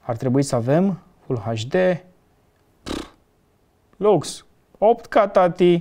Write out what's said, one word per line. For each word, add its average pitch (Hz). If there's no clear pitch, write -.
ar 117
trebui 131
să 139
avem 156
Full 127
H 110
D, 156
lux, 185
opt 226
K, 202
tati. 180